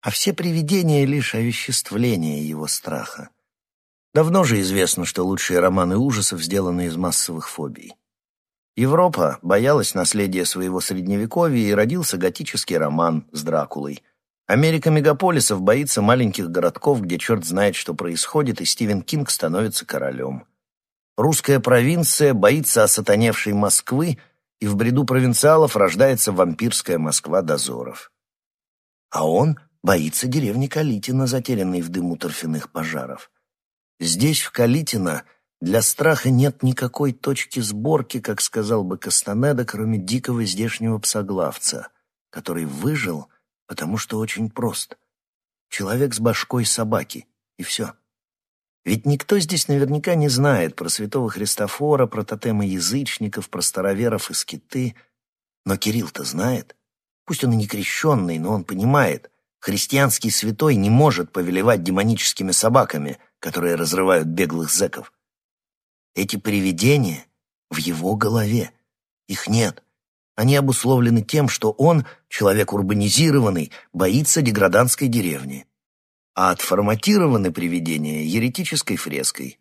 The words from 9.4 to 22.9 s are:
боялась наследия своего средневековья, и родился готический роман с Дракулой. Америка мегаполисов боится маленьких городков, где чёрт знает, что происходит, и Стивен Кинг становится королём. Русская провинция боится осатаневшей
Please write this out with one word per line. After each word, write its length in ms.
боялась 520
наследия 500
своего 360
средневековья, 880
и 60
родился 420
готический 640
роман 540
с 100
Дракулой. 600
Америка 440
мегаполисов 720
боится 400
маленьких 480
городков, 500
где 180
чёрт 260
знает, 320
что 180
происходит, 680
и 40
Стивен 380
Кинг 280
становится 560
королём. 600
Русская 440
провинция 720
боится 480
осатаневшей 680